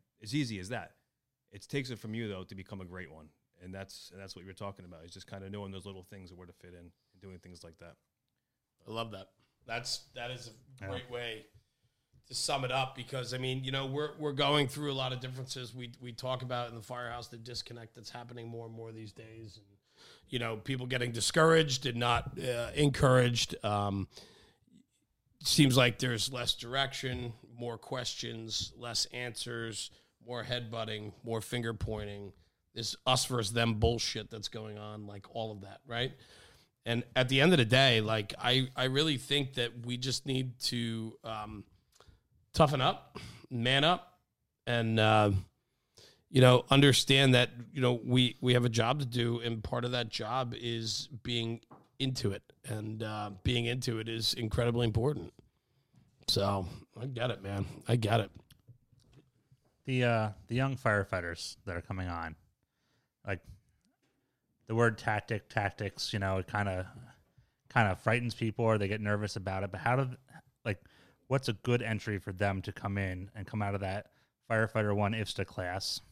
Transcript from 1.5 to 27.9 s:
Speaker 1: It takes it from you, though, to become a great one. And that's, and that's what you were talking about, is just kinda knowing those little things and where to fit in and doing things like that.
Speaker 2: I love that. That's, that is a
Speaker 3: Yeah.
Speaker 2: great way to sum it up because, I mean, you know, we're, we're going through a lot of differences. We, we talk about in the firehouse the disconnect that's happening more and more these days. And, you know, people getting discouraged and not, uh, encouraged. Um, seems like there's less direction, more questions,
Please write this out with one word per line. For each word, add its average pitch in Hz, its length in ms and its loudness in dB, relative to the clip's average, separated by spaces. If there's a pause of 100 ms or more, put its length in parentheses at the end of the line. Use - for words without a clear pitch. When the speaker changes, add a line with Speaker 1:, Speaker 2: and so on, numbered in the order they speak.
Speaker 1:
It 101 120 -18
takes 131 280 -6
it 110 80 -10
from 110 160 -10
you, 113 140 -4
though, 92 160 -8
to 98 100 -18
become 95 260 -12
a 92 40 -12
great 90 260 -14
one. 78 200 -20 (300)
And 92 140 -14
that's, 95 380 -14
and 92 80 -18
that's 98 160 -16
what 90 60 -18
you 90 40 -18
were 95 80 -16
talking 98 300 -12
about, 85 200 -20
is 87 60 -20
just 92 160 -18
kinda 98 240 -14
knowing 101 220 -10
those 95 140 -12
little 95 180 -14
things 95 260 -20
and 90 80 -20
where 90 80 -20
to 87 60 -20
fit 90 200 -20
in 90 60 -20
and 87 420 -20
doing 95 200 -16
things 90 240 -20
like 82 140 -20
that. 85 180 -20 (880)
Speaker 2:
I 107 60 -10
love 113 180 -4
that. 95 220 -16 (340)
That's, 120 480 -6
that 123 160 -8
is 117 180 -12
a 110 40 -20 (300)
Speaker 3:
Yeah. 95 80 -8
Speaker 2:
great 127 200 -8
way 117 360 -6 (840)
to 127 60 -12
sum 139 300 -2
it 123 60 0
up 131 240 0
because, 127 400 -8
I 127 40 -4
mean, 127 260 -2
you 135 80 -4
know, 135 140 -2
we're, 147 320 -4
we're 147 140 -4
going 143 360 4
through 147 240 -4
a - 20 -2
lot 131 180 -2
of 127 60 -6
differences. 127 560 -10
We, 123 260 -12
we 123 120 -14
talk 127 300 -4
about 123 280 -4
in 117 60 -12
the 110 60 -12
firehouse 120 440 -10
the 120 120 -16
disconnect 117 580 -14
that's 107 140 -16
happening 120 360 -12
more 117 200 -10
and 113 80 -14
more 113 180 -12
these 110 200 -14
days. 110 440 -18
And, 101 100 -20 (640)
you 127 100 -4
know, 113 200 -2
people 127 280 -6
getting 123 240 -2
discouraged 156 760 4
and 117 120 -2
not, 120 400 0
uh, 120 360 -4
encouraged. 127 920 6
Um, 101 420 0 (1400)
seems 131 340 6
like 123 220 6
there's 123 340 -2
less 120 220 -2
direction, 127 800 -4 (220)
more 117 240 -8
questions, 117 960 -8